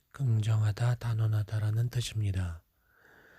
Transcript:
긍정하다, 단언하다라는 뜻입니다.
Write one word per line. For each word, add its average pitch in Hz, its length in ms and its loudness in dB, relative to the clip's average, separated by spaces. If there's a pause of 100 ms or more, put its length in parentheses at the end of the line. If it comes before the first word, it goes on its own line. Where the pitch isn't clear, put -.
(120)
긍정하다, 110 840 2
단언하다라는 110 920 0
뜻입니다. 92 720 -2 (760)